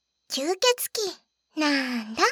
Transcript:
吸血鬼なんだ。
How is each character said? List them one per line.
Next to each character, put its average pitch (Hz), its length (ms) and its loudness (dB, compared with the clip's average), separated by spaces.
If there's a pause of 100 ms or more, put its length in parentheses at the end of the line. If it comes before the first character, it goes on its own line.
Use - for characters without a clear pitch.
(300)
吸 311 280 -2
血 494 320 2 (680)
鬼 311 60 -2
な 262 420 0
ん 214 120 -12
だ。 311 160 0